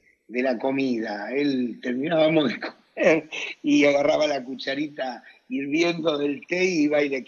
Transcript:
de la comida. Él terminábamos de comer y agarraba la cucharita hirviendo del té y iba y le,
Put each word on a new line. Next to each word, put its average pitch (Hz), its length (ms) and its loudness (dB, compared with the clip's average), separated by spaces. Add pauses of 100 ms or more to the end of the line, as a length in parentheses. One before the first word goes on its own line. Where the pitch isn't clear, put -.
(280)
de 123 140 -4
la 127 160 0
comida. 113 720 -2
Él 131 500 -2
terminábamos 156 680 2
de 98 100 -8
comer - 720 0 (320)
y 147 240 4
agarraba 147 420 4
la 139 160 -2
cucharita 135 800 -6 (240)
hirviendo 156 680 0
del 143 300 -2
té 180 180 0
y 170 200 2
iba 147 180 2
y 143 60 0
le, 135 180 -4